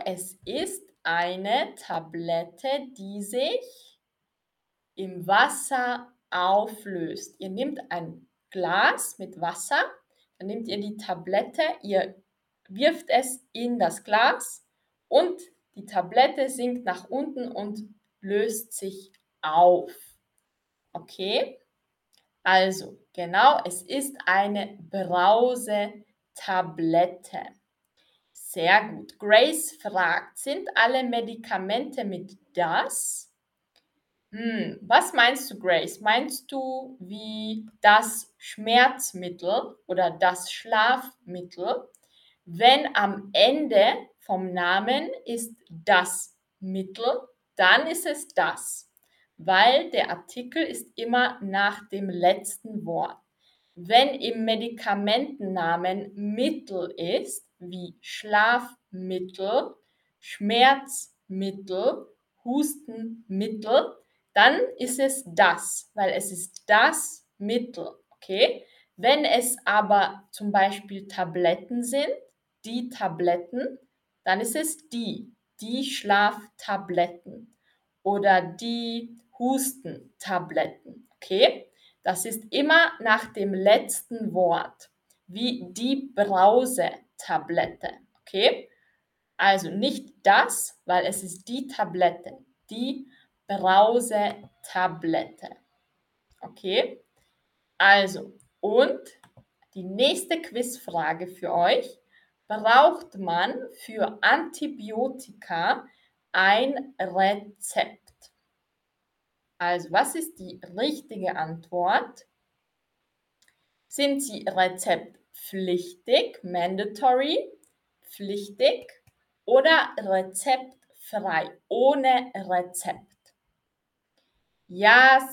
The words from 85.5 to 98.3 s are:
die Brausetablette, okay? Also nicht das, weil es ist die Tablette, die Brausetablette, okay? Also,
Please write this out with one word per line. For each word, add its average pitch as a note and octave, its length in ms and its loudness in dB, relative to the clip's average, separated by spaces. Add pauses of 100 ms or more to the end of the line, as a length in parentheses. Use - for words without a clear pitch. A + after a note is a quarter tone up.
die B3+ 420 -4
Brausetablette, F#3+ 1800 0 (220)
okay? - 500 -2 (680)
Also F#3+ 340 2
nicht - 520 -4
das, - 600 4
weil F3+ 200 2
es F#3+ 200 -4
ist - 240 -16
die C4 180 -8
Tablette, F3+ 720 -2 (320)
die B3+ 400 -8 (380)
Brausetablette, G3 2000 0 (840)
okay? - 640 -4 (720)
Also, G3 640 4 (220)